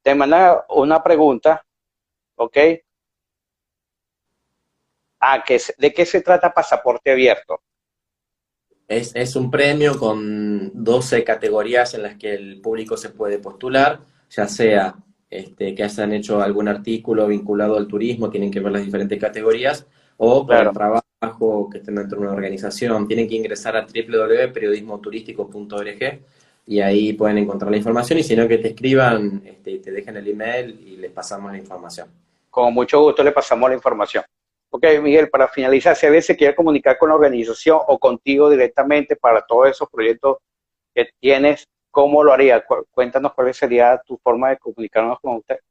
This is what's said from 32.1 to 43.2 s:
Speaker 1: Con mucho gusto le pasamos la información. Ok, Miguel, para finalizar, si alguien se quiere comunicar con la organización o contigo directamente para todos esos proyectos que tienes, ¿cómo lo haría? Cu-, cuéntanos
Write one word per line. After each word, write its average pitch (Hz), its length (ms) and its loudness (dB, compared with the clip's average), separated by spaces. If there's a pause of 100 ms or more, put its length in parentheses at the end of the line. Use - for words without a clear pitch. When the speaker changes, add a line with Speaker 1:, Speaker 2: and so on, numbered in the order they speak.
Speaker 1:
Con 120 240 0
mucho 123 280 2
gusto 151 220 4
le 147 80 4
pasamos 131 380 0
la 131 60 0
información. 110 480 -4 (480)
Ok, 123 140 -2 (160)
Miguel, 151 280 4
para 131 180 2
finalizar, 135 480 2
si - 100 0
alguien 156 160 6
se 165 160 0
quiere 143 160 4
comunicar 147 460 2
con 156 100 2
la 156 60 4
organización 139 720 2
o 139 100 4
contigo 139 540 2
directamente 143 640 2
para 113 260 2
todos 127 280 4
esos 135 200 -4
proyectos 117 480 -2 (560)
que 120 160 -2 (100)
tienes, 139 480 2 (220)
¿cómo 143 340 4
lo 147 80 8
haría? 131 320 6
Cu-, - 280 -4
cuéntanos 127 420 -2